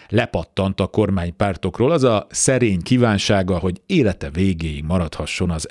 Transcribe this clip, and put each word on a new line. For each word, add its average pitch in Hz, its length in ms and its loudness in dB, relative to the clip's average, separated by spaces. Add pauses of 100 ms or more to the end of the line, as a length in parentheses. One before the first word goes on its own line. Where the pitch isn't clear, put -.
lepattant 98 720 -2
a 98 80 0
kormánypártokról 95 1040 -2
az 160 120 0
a 113 260 2
szerény 117 520 0
kívánsága, 101 760 2
hogy 90 280 -4
élete 117 440 0
végéig 80 540 -2
maradhasson 82 680 -2
az 80 220 -4